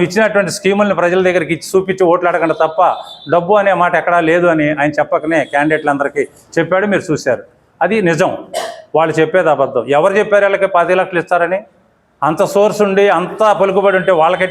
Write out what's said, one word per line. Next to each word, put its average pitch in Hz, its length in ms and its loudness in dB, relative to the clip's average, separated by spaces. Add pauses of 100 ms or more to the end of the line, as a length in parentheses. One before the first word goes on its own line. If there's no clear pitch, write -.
ఇచ్చినటువంటి 196 520 0
స్కీముల్ని 196 420 0
ప్రజల 175 280 2
దగ్గరికి 170 280 -2
ఇచ్చి - 160 -16
చూపించి 190 380 0
ఓట్లు 175 220 2
అడగండి 160 300 -2
తప్ప 160 180 -2 (540)
డబ్బు 175 260 2
అనే 196 120 -2 (100)
మాట 175 180 0
ఎక్కడా 175 200 2 (100)
లేదు 175 240 2
అని 151 140 0 (100)
ఆయన 147 120 0 (100)
చెప్పకనే 156 400 -2 (120)
క్యాండిడేట్లందరికీ 143 720 -2 (320)
చెప్పాడు, 185 360 0
మీరు 160 180 -2
చూశారు. 123 340 -4 (360)
అది 180 140 0 (140)
నిజం, 165 220 0 (640)
వాళ్ళు 160 220 2
చెప్పేది 160 360 2
అబద్ధం. 131 300 -2 (140)
ఎవరు 160 220 2
చెప్పారు 202 260 2
వీళ్ళకి 196 300 0
పది 170 240 2
లక్షలు 185 220 -2
ఇస్తారని? 175 380 -2 (680)
అంత 160 140 0 (120)
సోర్స్ 202 320 2
ఉండి, 196 200 2 (120)
అంత 190 240 -6 (180)
పలుకుబడి 196 400 2
ఉంటే 180 120 0 (100)
వాళ్ళకే 180 300 2